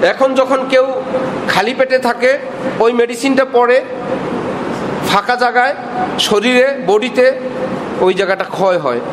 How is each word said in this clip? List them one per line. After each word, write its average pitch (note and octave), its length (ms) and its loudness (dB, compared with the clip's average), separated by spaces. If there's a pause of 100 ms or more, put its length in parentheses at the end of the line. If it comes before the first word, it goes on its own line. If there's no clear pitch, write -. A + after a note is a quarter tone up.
এখন C4 300 2
যখন C4 360 2
কেউ C4 240 2 (540)
খালি G3+ 260 0
পেটে C4 260 2
থাকে, B3 380 2 (420)
ওই A#3 140 4
মেডিসিনটা B3+ 580 2
পড়ে A#3+ 300 4 (1300)
ফাঁকা G3+ 260 2
জায়গায়, B3 400 2 (440)
শরীরে, B3 680 2
বডিতে, B3+ 520 2 (600)
ওই F#3 120 2
জায়গাটা F#3 300 0
ক্ষয় F3+ 340 0
হয়। C3 220 -2 (140)